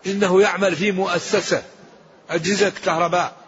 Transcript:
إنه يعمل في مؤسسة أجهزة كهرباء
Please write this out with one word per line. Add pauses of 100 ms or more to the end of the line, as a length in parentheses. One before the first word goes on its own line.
إنه
يعمل
في
مؤسسة (680)
أجهزة (140)
كهرباء (120)